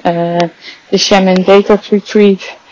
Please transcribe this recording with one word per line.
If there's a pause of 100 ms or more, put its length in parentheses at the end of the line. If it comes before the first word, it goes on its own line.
eh, (520)
de
Shaman
Detox
Retreat (160)